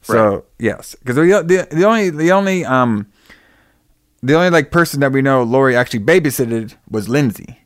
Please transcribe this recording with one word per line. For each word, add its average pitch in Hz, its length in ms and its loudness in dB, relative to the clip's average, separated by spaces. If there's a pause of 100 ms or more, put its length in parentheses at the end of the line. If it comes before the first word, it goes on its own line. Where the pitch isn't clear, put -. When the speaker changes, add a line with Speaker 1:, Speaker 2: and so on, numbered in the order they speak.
Speaker 1:
So 110 320 0
Speaker 2:
Right. - 80 -8 (160)
Speaker 1:
yes, - 360 -6 (120)
'cause 127 100 -4
the, 147 60 2
the, 180 520 2
the 165 100 2
only, 214 260 2
the 160 220 0
only, 190 340 0
um, 117 400 0 (1160)
the 131 120 2
only, 180 160 2
like, 160 200 0
person 160 300 0
that 135 120 2
we 135 100 0
know 135 200 2
Laurie 127 340 2
actually 123 240 -2
babysitted 120 760 -2 (160)
was 107 180 -6
Lindsay 131 580 -4